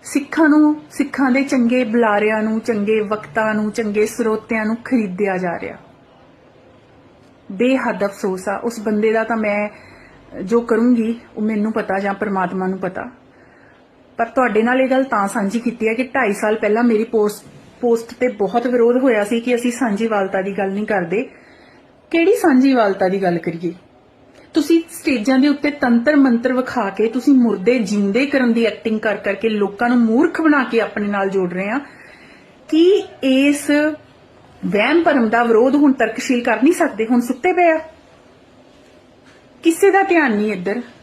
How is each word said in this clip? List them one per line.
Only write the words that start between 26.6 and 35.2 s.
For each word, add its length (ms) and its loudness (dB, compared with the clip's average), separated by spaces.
ਕੇ, 180 0
ਤੁਸੀਂ 260 2
ਮੁਰਦੇ 440 2
ਜਿਉਂਦੇ 480 0
ਕਰਨ 260 0
ਦੀ 120 2
ਐਕਟਿੰਗ 360 -2
ਕਰ 160 -2
ਕਰਕੇ 320 -4
ਲੋਕਾਂ 400 -2
ਨੂੰ 100 2
ਮੂਰਖ 420 2
ਬਣਾ 240 2
ਕੇ 160 0
ਆਪਣੇ 260 -4
ਨਾਲ 240 -2
ਜੋੜ 220 -2
ਰਹੇ 180 -6
ਆ। 100 -4
ਕੀ 360 4
ਇਸ 460 2
ਵਹਿਮ 360 2
ਭਰਮ 260 2